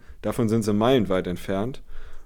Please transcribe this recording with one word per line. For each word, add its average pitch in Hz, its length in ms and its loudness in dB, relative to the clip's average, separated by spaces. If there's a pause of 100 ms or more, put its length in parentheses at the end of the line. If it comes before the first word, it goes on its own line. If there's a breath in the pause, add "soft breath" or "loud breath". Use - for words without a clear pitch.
(220 soft breath)
Davon 110 260 0
sind 113 160 2
sie 104 100 2
meilenweit 104 540 4
entfernt. 90 540 -4 (440 soft breath)